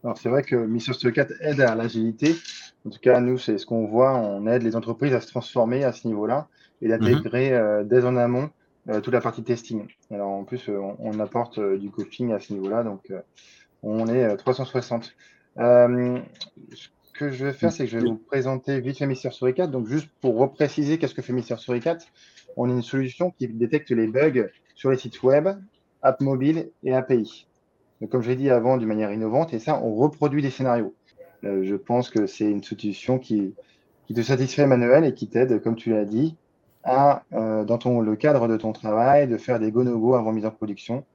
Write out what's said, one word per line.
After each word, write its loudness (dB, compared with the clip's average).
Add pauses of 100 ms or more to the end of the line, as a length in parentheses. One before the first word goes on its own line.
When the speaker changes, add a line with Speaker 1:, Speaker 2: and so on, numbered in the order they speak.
Speaker 1:
Alors, -6
c'est -6
vrai 2
que -2
Mister -2
Suricate 0
aide -2
à 4
l'agilité. 0 (500)
En -8
tout -20
cas, 6
nous, 2
c'est -2
ce -10
qu'on -2
voit. 4
On -2
aide 2
les -2
entreprises -2
à 0
se -18
transformer -2
à 0
ce -10
niveau-là -2 (360)
et -2
d'intégrer, 2
Speaker 2:
Mhm. 2
Speaker 1:
euh, 2
dès 4
en 2
amont, 0 (400)
euh, 0
toute -4
la 4
partie -6
testing. -6 (240)
Alors, -6
en -6
plus, -10
euh, -4
on, -8
on -6
apporte, -4
euh, 0
du -10
coaching -6
à -2
ce -10
niveau-là. -2
Donc, -10
euh, -10 (640)
on -4
est, 2
euh, 0
trois -2
cent -6
soixante. -6 (440)
Euh, 4 (520)
ce -20 (260)
que -4
je -4
vais -2
faire, 0
c'est -4
que -4
je -6
vais 0
Speaker 2:
Oui. 2
Speaker 1:
vous -6
présenter -2
vite -6
fait -2
Mister -4
Suricate. 0
Donc, -4
juste -4 (100)
pour 2
repréciser 0
qu'est-ce -4
que -10
fait -8
Mister -4
Suricate, -4 (500)
on 0
est 0
une 0
solution -4
qui -6
détecte -2
les 2
bugs 2 (300)
sur 0
les 4
sites -10
web, 4 (540)
apps 2
mobiles 0 (140)
et 0
A 2
P 2
I. -4 (540)
Donc, -10
comme 0
je -4
l'ai 0
dit 0
avant, 4
d'une -2
manière -2
innovante, -2
et -4
ça, -2
on -2
reproduit 0
des -2
scénarios. -2 (480)
Euh, -2
je -2
pense -2
que 0
c'est -2
une -2
solution -4
qui, -2 (520)
qui -8
te 0
satisfait, 0
Manuel, 6
et 0
qui -10
t'aide, 2
comme -2
tu -6
l'as 2
dit, -2 (480)
à, 4
euh, -2
dans 0
ton, 0
le 2
cadre 2
de 2
ton -4
travail, 2
de -2
faire -2
des -2
go-no-go 2
avant 2
mise -2
en -4
production. -8 (100)